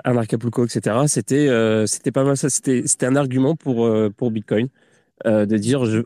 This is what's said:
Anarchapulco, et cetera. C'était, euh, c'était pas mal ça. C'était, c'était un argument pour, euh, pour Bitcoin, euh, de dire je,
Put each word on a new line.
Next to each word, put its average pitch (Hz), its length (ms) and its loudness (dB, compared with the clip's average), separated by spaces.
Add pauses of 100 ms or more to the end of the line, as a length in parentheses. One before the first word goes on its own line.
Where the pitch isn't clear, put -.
Anarchapulco, 120 600 -2
et - 20 -4
cetera. 120 400 0
C'était, 139 400 0
euh, 110 380 2
c'était - 260 -4
pas 135 100 0
mal 139 140 2
ça. 135 140 -2
C'était, 127 340 0
c'était - 220 -2
un 127 100 2
argument 135 400 0
pour, 117 300 -2
euh, 110 280 2
pour 123 160 -2
Bitcoin, 110 380 -2 (560)
euh, 107 220 2
de 107 100 0
dire 120 300 0
je, 110 200 0